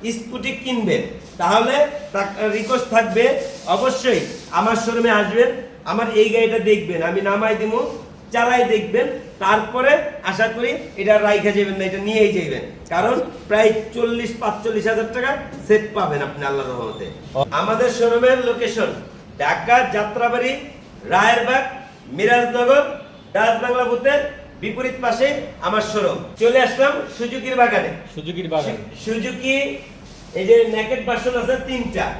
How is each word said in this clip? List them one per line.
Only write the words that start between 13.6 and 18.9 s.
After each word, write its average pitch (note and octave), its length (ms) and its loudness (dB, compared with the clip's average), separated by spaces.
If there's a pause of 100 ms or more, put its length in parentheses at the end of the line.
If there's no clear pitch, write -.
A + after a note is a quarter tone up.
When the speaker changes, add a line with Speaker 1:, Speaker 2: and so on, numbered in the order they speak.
Speaker 1:
চল্লিশ A#3 460 -2
পাঁচচল্লিশ G#3 480 -2
হাজার A3 260 0
টাকা B3+ 180 -2 (360)
সেভ G#3+ 140 6 (120)
পাবেন D#3 280 -2
আপনি C#3 240 -6
আল্লাহর C3+ 260 -2
রহমতে। A2 340 -8 (300)
Speaker 2:
ও। C3+ 40 0 (120)
Speaker 1:
আমাদের A3 380 2
শোরুমের A#3+ 560 4
লোকেশন A3 440 -2 (500)